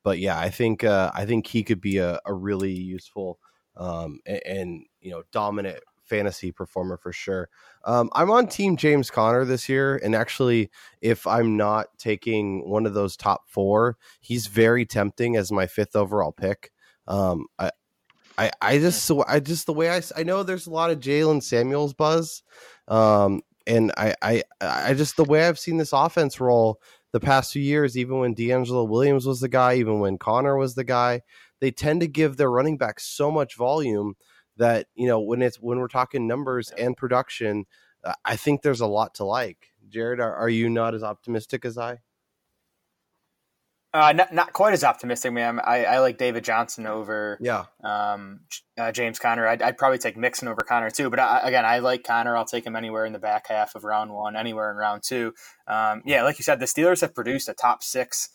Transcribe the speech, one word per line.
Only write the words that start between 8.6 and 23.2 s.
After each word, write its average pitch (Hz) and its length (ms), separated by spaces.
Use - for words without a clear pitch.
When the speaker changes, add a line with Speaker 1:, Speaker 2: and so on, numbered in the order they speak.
Speaker 1:
James 147 320
Conner 117 340
this 127 240
year, 135 360
and 107 100
actually, 117 560
if 110 240
I'm 113 320
not 104 300
taking 104 720
one 107 160
of 104 80
those 101 240
top - 320
four, 107 480
he's 120 240
very 113 400
tempting 117 500
as 101 160
my 95 140
fifth 101 300
overall 98 360
pick. - 400
Um, 92 400
I, 92 140
I, 107 140
I 117 160
just, 160 260
so 139 240
I 147 120
just, 151 260
the 160 80
way 165 160
I 180 80
s-, 170 180
I 160 60
know 185 220
there's 185 240
a 170 40
lot 165 200
of 151 80
Jaylen 147 420
Samuels 135 540
buzz, 160 480
um, 104 540